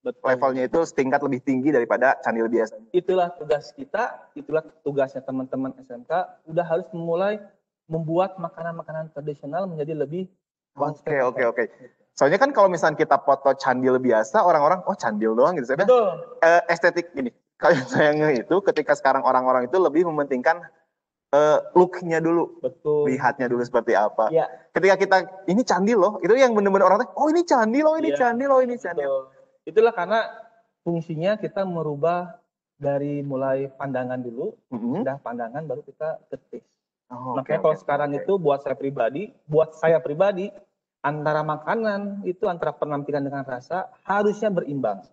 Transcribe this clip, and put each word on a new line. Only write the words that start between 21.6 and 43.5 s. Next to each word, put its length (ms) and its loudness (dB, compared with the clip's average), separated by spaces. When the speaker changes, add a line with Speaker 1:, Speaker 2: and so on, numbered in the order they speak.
Speaker 2:
look-nya 440 2
dulu. 400 0
Speaker 1:
Betul. 540 -2
Speaker 2:
Lihatnya 340 0
dulu 160 -2
seperti 320 0
apa. 360 2
Speaker 1:
Iya. 160 0
Speaker 2:
Ketika 240 2
kita, 220 2
"Ini 160 2
candil 360 2
loh," 240 4
itu 120 4
yang 200 4
bener-bener 320 4
orang 160 4
teh, 120 -6
"Oh, 160 0
ini 120 2
candil, 440 2
oh, 120 4
ini 160 0
Speaker 1:
Iya. 40 -2
Speaker 2:
candil, 320 0
oh, 120 6
ini 160 -2
candil." 320 -4
Speaker 1:
Betul. 100 -20
Itulah 240 4
karena 280 -2
fungsinya 560 -2
kita 260 -6
merubah 760 -4
dari 460 -4
mulai 480 -4
pandangan 480 -6
dulu, 400 -8
Speaker 2:
Mm-hmm. 320 -4
Speaker 1:
udah 160 -6
pandangan 480 -10
baru 160 -8
kita 340 -10
ke 60 -12
taste. 140 -16
Speaker 2:
Oh, 280 -8
oke, 80 -4
Speaker 1:
Makanya 160 -2
Speaker 2:
oke, 20 -12
Speaker 1:
kalau 140 2
Speaker 2:
oke, 80 -16
Speaker 1:
sekarang 260 -2
Speaker 2:
oke. 140 -4
Speaker 1:
itu 160 -2
buat 240 2
saya 160 -6
pribadi, 420 -4
buat 320 0
saya 240 2
pribadi, 480 -2
antara 400 -2
makanan 800 -4
itu, 240 -4
antara 240 -4
penampilan 560 -4
dengan 160 -8
rasa 480 -8